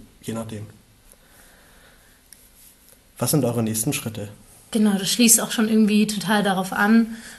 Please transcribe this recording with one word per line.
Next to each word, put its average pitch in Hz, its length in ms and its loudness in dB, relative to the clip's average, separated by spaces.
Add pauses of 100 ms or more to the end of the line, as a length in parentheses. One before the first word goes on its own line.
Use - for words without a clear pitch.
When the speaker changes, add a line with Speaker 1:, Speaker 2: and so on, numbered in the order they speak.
(220)
Speaker 1:
je 113 100 -8
nachdem. 110 340 -10 (2500)
Was 123 140 -4
sind 143 120 2
eure 117 200 -2
nächsten 110 280 -4
Schritte? 107 360 -8 (420)
Speaker 2:
Genau, 214 260 2
das 190 140 -2
schließt 226 320 4
auch - 80 -4
schon 214 180 0
irgendwie 214 380 4
total 208 380 0
darauf 185 280 -2
an. 220 440 2 (220)